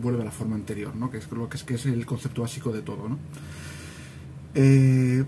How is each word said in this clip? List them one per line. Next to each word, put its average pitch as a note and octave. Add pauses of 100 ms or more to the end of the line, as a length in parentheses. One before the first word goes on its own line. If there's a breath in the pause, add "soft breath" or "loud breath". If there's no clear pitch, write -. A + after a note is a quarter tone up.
vuelve A#2+
a A2
la G#2
forma A2
anterior, G#2
¿no? B2
Que A2+
es -
lo A2+
que -
es, -
que B2+
es A#2
el A#2
concepto A#2
básico A#2
de G#2+
todo, G#2
¿no? C#3+ (1400 loud breath)
Eh, C3